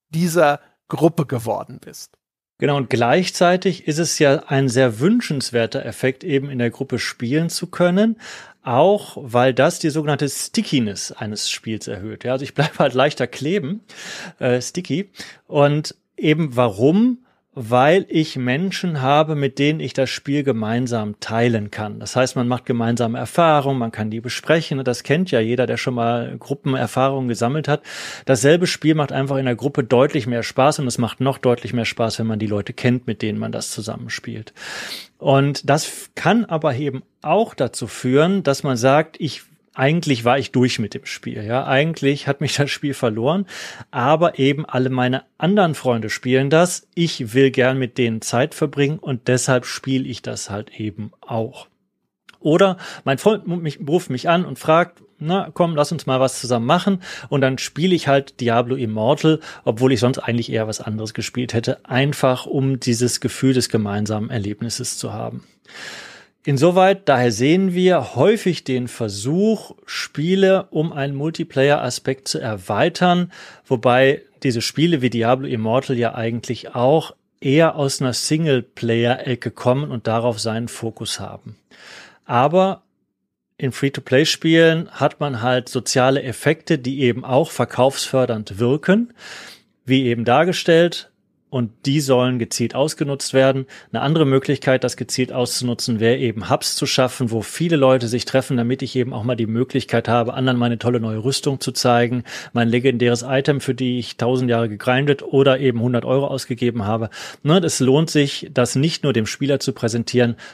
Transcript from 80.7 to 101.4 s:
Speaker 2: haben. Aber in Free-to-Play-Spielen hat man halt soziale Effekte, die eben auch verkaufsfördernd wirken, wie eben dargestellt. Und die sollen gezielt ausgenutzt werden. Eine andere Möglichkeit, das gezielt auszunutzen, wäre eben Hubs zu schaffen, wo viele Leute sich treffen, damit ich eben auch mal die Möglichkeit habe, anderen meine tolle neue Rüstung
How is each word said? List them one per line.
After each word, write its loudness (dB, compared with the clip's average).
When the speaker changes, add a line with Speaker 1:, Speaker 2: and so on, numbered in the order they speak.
Speaker 2:
haben. -16
Aber 2
in -4
Free-to-Play-Spielen 2
hat -2
man -4
halt 0
soziale 0
Effekte, -2
die -4
eben 2
auch 0
verkaufsfördernd -2
wirken, 2
wie 4
eben 0
dargestellt. 2
Und -4
die 2
sollen 2
gezielt -4
ausgenutzt -2
werden. 4
Eine -4
andere 4
Möglichkeit, 2
das -2
gezielt -4
auszunutzen, -2
wäre 4
eben -4
Hubs 0
zu -2
schaffen, 0
wo -2
viele -2
Leute 4
sich -2
treffen, 0
damit -2
ich -10
eben -2
auch -8
mal 0
die -2
Möglichkeit 0
habe, 0
anderen 0
meine 0
tolle 0
neue -6
Rüstung -2